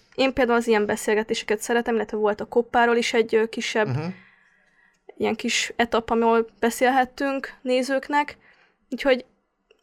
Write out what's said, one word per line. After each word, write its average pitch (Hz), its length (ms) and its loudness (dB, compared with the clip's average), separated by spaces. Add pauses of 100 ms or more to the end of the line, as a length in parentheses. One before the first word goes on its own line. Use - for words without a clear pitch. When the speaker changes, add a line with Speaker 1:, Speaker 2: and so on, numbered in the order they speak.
(160)
Speaker 1:
én 269 180 0
például 240 240 2
az 233 100 -2
ilyen 214 180 2
beszélgetéseket 214 760 -2
szeretem, 233 360 -2
illetve 214 220 -4
volt 208 240 0
a 214 40 -8
Koppáról 240 500 2
is 233 180 -2
egy, 226 220 2
ö, 220 140 4
kisebb 226 380 -2
Speaker 2:
Mhm. 143 180 -4 (1120)
Speaker 1:
ilyen 214 180 -2
kis - 400 -4
etap, 233 340 0
ahol 233 380 2 (120)
beszélhettünk 262 1000 0
nézőknek. 269 760 -2 (520)
Úgyhogy 254 360 0 (580)